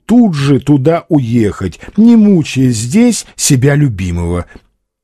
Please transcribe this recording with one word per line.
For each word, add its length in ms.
тут 280
же 280
туда 480
уехать, 720
не 180
мучая 540
здесь 560
себя 400
любимого, 720